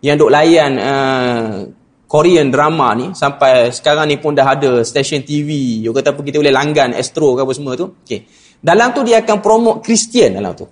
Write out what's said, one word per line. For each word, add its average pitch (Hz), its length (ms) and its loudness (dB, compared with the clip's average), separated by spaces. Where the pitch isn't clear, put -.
yang 147 160 0
duk 151 80 6
layan, 151 480 4
uh, 123 880 -4
Korean 151 400 2
drama 139 480 0
ni, 170 160 -8
sampai 131 560 2
sekarang 151 400 -2
ni 143 80 -2
pun 147 160 -4
dah 135 240 2
ada 127 240 2
stesen 139 400 -4
T 147 240 -4
V, 131 400 -4
you 113 80 -4
kata 139 240 -2
apa, - 80 -12
kita 147 160 -2
boleh 143 80 2
langgan 135 480 0
Astro 131 400 0
ke 135 80 -2
apa 135 80 -4
semua 135 240 -8
tu. 190 240 -8
Okey. - 240 -12
Dalam 208 320 2
tu 247 160 -4
dia 226 160 4
akan 214 160 0
promote 220 480 2
Kristian 214 480 0
dalam 95 240 -6
tu. - 140 -14